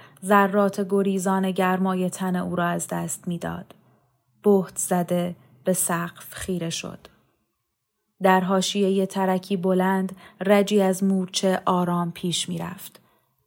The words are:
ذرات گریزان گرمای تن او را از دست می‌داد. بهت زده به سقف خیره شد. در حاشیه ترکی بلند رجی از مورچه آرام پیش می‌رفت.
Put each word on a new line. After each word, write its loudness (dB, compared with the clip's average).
ذرات 2
گریزان 0
گرمای 0
تن -4
او -4
را 0
از -4
دست -6
می‌داد. -8
بهت 4
زده -2
به 2
سقف -4
خیره -6
شد. -8
در 6
حاشیه 0
ترکی -2
بلند 0
رجی 4
از 2
مورچه 0
آرام 0
پیش -4
می‌رفت. -10